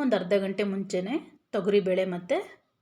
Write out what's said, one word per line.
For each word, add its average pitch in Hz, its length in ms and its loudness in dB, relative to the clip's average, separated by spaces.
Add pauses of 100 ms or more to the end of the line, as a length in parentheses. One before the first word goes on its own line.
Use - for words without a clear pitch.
ಒಂದು 247 160 2
ಅರ್ಧ 180 160 0 (100)
ಗಂಟೆ 196 280 -2
ಮುಂಚೆನೇ 190 440 -2 (400)
ತೊಗರಿಬೇಳೆ 190 480 2 (100)
ಮತ್ತು 180 220 -2 (460)